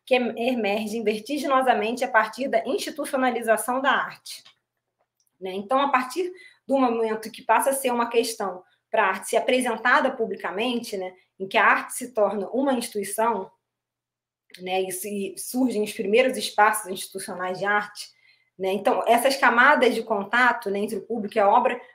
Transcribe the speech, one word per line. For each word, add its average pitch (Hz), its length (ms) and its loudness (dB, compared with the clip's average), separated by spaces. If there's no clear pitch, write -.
que 254 80 4
em-, 240 380 0
emergem 214 500 -2
vertiginosamente 247 1000 0
a 247 60 -2
partir 240 400 0
da - 180 0
institucionalização 254 1160 -2
da 269 80 2
arte. - 520 -6
Né? 185 140 -10
Então, 202 260 -2
a 277 120 2
partir 330 420 -2
do 262 120 2
momento 226 520 0
que - 120 -18
passa 233 280 4
a 269 40 0
ser 254 180 -2
uma 240 160 0
questão 202 560 -2
pra 214 140 2
arte 196 240 -2
ser - 80 -2
apresentada 254 720 2
publicamente, 208 840 -4
né, 185 180 -8
em 190 80 -8
que 208 120 0
a 202 60 6
arte 254 280 2
se - 220 -10
torna 202 340 0
uma 269 240 0
instituição, 220 800 -2
né, 185 180 -2
e 185 100 -4
se-, 202 460 -6
surgem 233 480 -2
os 208 80 -6
primeiros 226 460 2
espaços 208 520 2
institucionais 185 680 -8
de 185 80 -4
arte, 208 420 -2
né? 190 140 -2
Então, 190 340 0
essas 240 300 4
camadas 247 580 6
de 220 80 -2
contato, 233 680 0
né, 196 80 -2
entre 214 180 -4
o 196 100 -8
público 214 300 -6
e - 20 4
a 202 100 6
obra 240 300 4